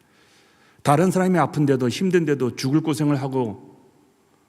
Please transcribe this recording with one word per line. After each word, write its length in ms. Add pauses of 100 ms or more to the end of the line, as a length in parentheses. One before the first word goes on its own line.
(840)
다른 280
사람이 260
아픈데도 520
힘든데도 680
죽을 260
고생을 400
하고 540 (720)